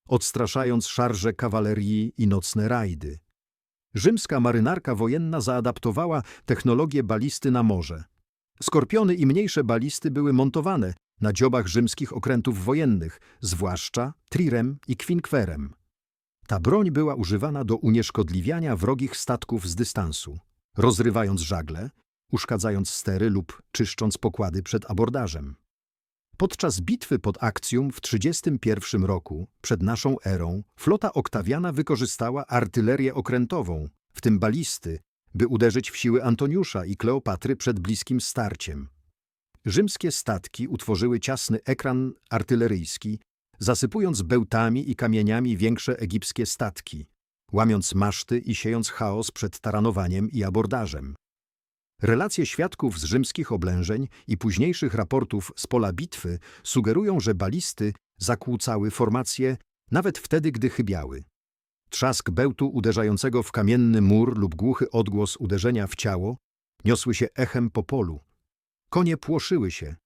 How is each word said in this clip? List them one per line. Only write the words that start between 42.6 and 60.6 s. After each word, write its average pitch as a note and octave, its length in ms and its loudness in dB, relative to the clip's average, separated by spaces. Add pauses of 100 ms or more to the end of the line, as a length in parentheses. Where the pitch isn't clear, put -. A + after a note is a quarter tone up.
zasypując B2+ 600 0
bełtami A#2 680 2
i A2+ 40 -6
kamieniami A2 600 2
większe A2+ 420 0
egipskie G#2 460 -4
statki, - 600 -8 (460)
łamiąc G#2 440 2
maszty G2+ 440 0
i A#2+ 160 -2
siejąc A2+ 340 -2
chaos A2 420 -2
przed - 280 -6
taranowaniem G2+ 720 0
i A#2 120 -2
abordażem. F#2+ 720 -2 (840)
Relacje C#3 440 2
świadków C3 540 -2
z D2+ 40 -4
rzymskich A#2+ 480 -2
oblężeń F#2 560 -2 (200)
i G#2+ 100 -2
późniejszych A2+ 560 0
raportów A2 600 -2
z - 120 -10
pola G#2+ 260 0
bitwy F2 460 -8 (240)
sugerują, D#3 560 2
że G#2+ 160 2
balisty G#2 580 -2 (240)
zakłócały A2 760 -2
formację B2 640 0 (340)
nawet F3+ 260 2
wtedy, D#3 340 0
gdy A#2+ 180 0